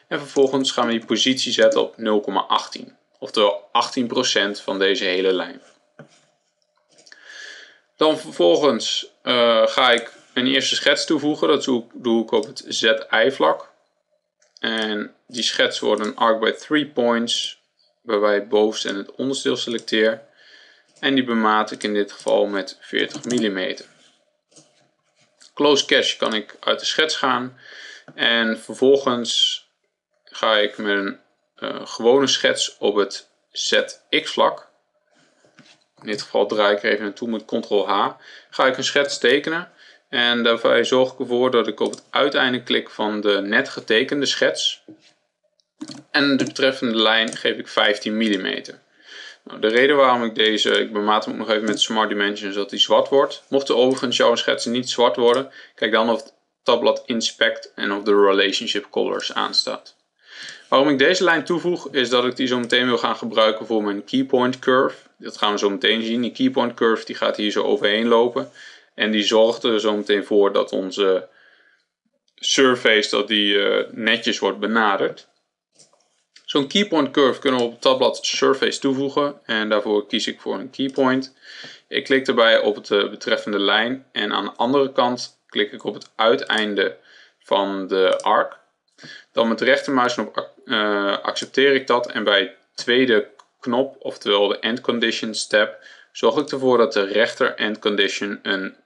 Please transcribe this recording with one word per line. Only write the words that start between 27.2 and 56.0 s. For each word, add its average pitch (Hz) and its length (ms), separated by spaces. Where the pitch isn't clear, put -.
En 117 440
vervolgens 127 1040
ga 113 320
ik 104 220
met 104 200
een, 98 220
eh, - 320
gewone 127 400
schets - 520
op 104 160
het - 340
Z - 300
X - 80
vlak. - 420
In 107 100
dit 104 120
geval 104 240
draai 104 300
ik 101 60
er 110 80
even 107 140
naartoe 104 240
met 113 160
Ctrl 107 420
H. 104 240
Ga 139 160
ik 127 100
een 131 80
schets - 340
tekenen. 151 520
En 120 340
daarbij 117 420
zorg 127 280
ik - 60
ervoor 123 320
dat 117 160
ik 107 140
op 110 100
het - 200
uiteinde 131 520
klik 117 280
van 107 300
de 101 200
net 110 280
getekende 131 580
schets. - 560
En 139 260
de 123 80
betreffende 127 520
lijn 113 400
geef 110 200
ik - 120
vijftien 107 480
millimeter. 104 640
Nou, - 160
de 107 80
reden 131 280
waarom 127 280
ik 110 100
deze, 110 360
ik 107 220
bemaat 107 320
hem 127 100
ook - 40
nog 110 120
even 107 140
met 104 160
Smart 110 280
Dimensions, 101 460
zodat 101 160
hij 104 100
zwart 107 280
wordt. 139 400
Mocht 139 200
er - 80
overigens 127 400
jouw 117 180
schets - 300
niet 123 260
zwart 120 260
worden, 127 360
kijk 113 180
dan 113 180